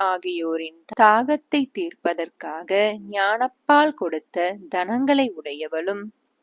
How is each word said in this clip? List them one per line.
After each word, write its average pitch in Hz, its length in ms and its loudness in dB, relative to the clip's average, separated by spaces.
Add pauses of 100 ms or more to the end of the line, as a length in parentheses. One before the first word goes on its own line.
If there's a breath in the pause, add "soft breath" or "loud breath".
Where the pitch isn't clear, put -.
ஆகியோரின் 170 760 -4 (140)
தாகத்தை 254 680 4 (100)
தீர்ப்பதற்காக 170 1000 -6 (360)
ஞானப்பால் 240 880 2
கொடுத்த 170 540 -4 (220)
தனங்களை 247 640 0
உடையவளும், 160 720 -6 (400)